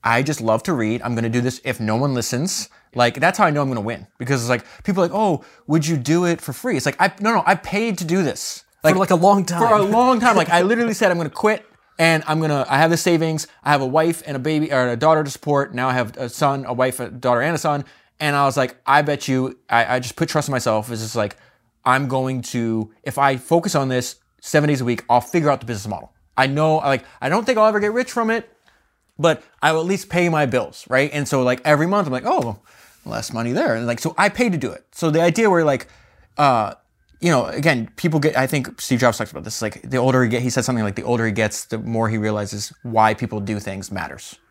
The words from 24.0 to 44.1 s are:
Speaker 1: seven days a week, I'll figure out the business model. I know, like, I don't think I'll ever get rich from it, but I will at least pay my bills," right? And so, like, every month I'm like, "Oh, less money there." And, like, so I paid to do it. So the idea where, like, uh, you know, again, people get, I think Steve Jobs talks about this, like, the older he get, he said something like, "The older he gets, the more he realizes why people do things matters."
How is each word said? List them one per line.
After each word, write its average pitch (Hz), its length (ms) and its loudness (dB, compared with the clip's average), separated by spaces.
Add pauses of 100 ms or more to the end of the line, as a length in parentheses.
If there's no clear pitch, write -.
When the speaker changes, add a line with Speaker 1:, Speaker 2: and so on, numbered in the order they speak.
Speaker 1:
seven 151 260 0
days 139 140 0
a 123 40 -2
week, 120 240 -2
I'll 120 120 4
figure 151 300 0
out 135 80 -2
the - 80 -14
business 110 200 -8
model. 87 240 -10 (240)
I 135 120 2
know, 156 300 2
like, 135 260 0 (180)
I 131 80 -4
don't 202 160 0
think 247 140 0
I'll 214 80 6
ever 208 120 2
get 208 140 -2
rich 247 180 -4
from 226 200 -2
it, 233 180 -4 (680)
but 156 240 2 (180)
I 151 100 4
will 160 100 2
at 170 60 -2
least 190 220 -2
pay 175 200 2
my 151 160 2
bills," 113 440 -4
right? 139 240 2
And 143 140 -4
so, 135 160 0
like, 123 220 0
every 151 220 4
month 196 200 0
I'm 127 60 -4
like, 127 120 -6
"Oh, 131 340 -2 (460)
less 110 280 -8
money 113 180 -4
there." 190 240 0
And, 117 100 -4
like, 120 140 -2
so 156 180 -6
I 196 120 2
paid 226 240 0
to 165 40 -2
do 120 140 -4
it. - 200 -16
So - 200 -2
the 160 100 4
idea 185 280 2
where, 170 140 4
like, 139 240 0 (500)
uh, 123 360 2 (460)
you 175 100 0
know, 127 160 4
again, 131 520 -2
people 160 220 0
get, - 180 0
I 131 100 0
think 135 340 -4
Steve 123 180 0
Jobs 120 180 2
talks 110 140 -6
about - 120 -12
this, - 180 -10
like, 107 220 -8
the 127 140 -6
older 127 260 2
he 117 60 2
get, 120 120 -2
he 127 80 -2
said 113 160 -2
something 120 180 -2
like, 101 120 -4
"The - 80 -8
older 113 220 -2
he 110 60 -2
gets, 107 340 -2
the 113 120 -10
more 113 320 -2
he 110 80 -2
realizes 104 560 -6 (100)
why 110 300 2
people 107 260 -6
do 104 200 -6
things 98 320 -10
matters." 78 440 -12 (160)